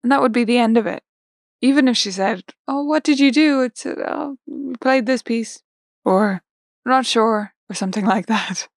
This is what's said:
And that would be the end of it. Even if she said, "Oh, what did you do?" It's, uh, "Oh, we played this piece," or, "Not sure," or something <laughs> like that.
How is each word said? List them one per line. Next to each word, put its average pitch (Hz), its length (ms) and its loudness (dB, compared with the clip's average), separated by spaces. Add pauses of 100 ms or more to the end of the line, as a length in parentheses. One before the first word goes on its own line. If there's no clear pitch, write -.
And 240 80 0
that 277 120 4
would 247 100 2
be 240 120 2
the 240 140 2
end 226 200 4
of 214 80 0
it. - 180 -8 (560)
Even 262 280 4
if 240 80 2
she 208 140 -2
said, 190 320 -2 (240)
"Oh, 277 160 -4
what 302 220 -2
did 277 160 2
you 277 100 6
do?" 285 300 2
It's, 254 240 -4
uh, - 100 -6 (120)
"Oh, - 400 -8
we 277 300 -10
played 262 280 0
this 247 180 0
piece," 226 400 -6 (420)
or, 190 380 2 (440)
"Not 254 180 2
sure," 220 500 0 (140)
or 190 60 -12
something 190 300 -4
<laughs> 202 120 4
like 196 100 -4
that. - 500 -4